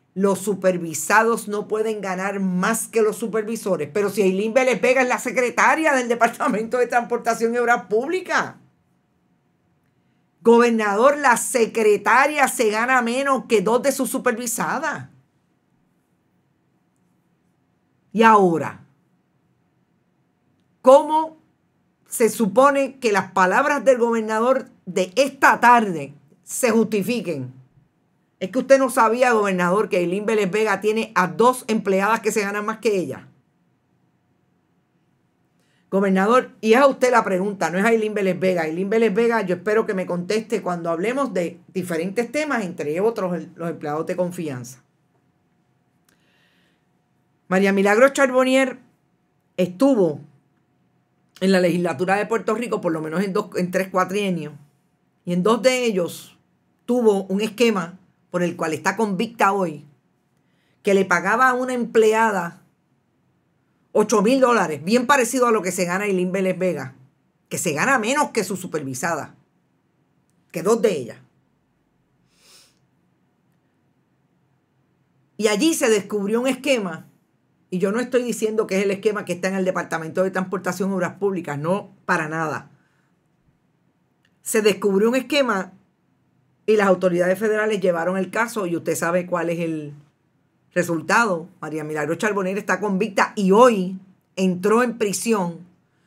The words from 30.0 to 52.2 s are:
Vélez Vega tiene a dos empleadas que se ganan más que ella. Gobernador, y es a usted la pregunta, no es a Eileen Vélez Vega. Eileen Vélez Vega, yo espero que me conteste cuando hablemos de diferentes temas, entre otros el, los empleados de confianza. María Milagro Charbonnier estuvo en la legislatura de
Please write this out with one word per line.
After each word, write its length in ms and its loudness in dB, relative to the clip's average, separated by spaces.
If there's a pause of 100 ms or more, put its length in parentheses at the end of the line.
Vélez 240 0
Vega 300 0
tiene 340 -2
a 140 2
dos 400 2
empleadas 500 0
que 140 -2
se 80 -2
ganan 260 -4
más 120 -6
que 180 0
ella. 320 -6 (2750)
Gobernador, 580 2 (100)
y 120 4
es 80 8
a 80 6
usted 240 2
la 100 4
pregunta, 480 -2
no 80 -2
es 60 0
a 80 4
Eileen 220 0
Vélez 260 -2
Vega. 260 0
Eileen 240 -4
Vélez 240 2
Vega, 280 0
yo 120 -2
espero 320 0
que 80 -6
me 120 -4
conteste 540 -4
cuando 300 -6
hablemos 420 -2
de 280 -4 (120)
diferentes 600 -4
temas, 320 -2
entre 360 -6
otros 360 -2
el, 180 -12
los 160 -8
empleados 360 -6
de 100 -6
confianza. 640 -8 (2750)
María 260 2
Milagro 360 4
Charbonnier 720 2 (760)
estuvo 640 2 (1200)
en 120 2
la 80 4
legislatura 560 0
de 100 -2